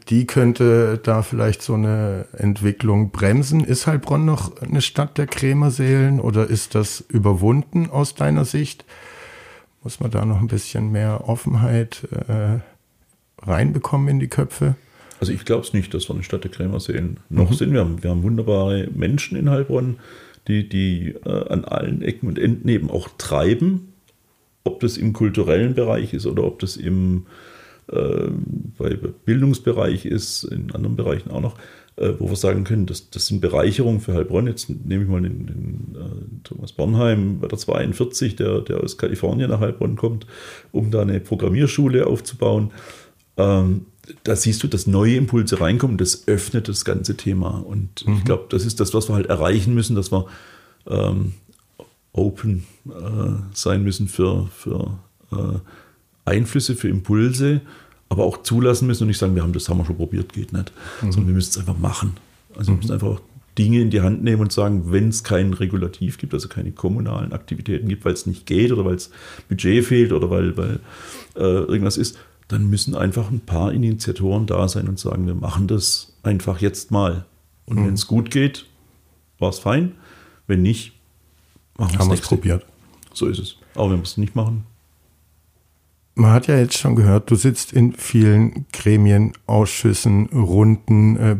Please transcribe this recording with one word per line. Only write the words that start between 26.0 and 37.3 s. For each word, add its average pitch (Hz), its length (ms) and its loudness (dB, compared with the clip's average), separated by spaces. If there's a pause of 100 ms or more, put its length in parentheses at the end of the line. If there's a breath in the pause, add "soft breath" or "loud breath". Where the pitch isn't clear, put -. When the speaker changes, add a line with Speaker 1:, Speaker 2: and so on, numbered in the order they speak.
Speaker 2:
ist - 140 -6
oder - 180 -2
ob - 140 -4
das - 180 -6
im, 92 480 0 (680 loud breath)
äh, 50 380 -2 (480)
bei - 180 -2 (300)
Bildungsbereich 117 800 0
ist, - 400 -4
in - 280 -8
anderen 107 240 -4
Bereichen - 340 -2
auch 65 100 -6
noch, - 160 -4 (400 loud breath)
äh, 98 220 0
wo 95 100 -2
wir 95 80 -2
sagen 98 280 0
können, 107 200 0
das, - 240 -8
das - 180 -6
sind 101 140 0
Bereicherungen 101 600 2
für 98 120 -4
Heilbronn. 90 340 0
Jetzt 113 220 -6
nehme 98 360 -2
ich 95 40 -2
mal 92 140 0
den, 87 240 -4
den, - 500 -10
äh, 101 480 -14
Thomas - 280 -14
Bornheim 107 680 0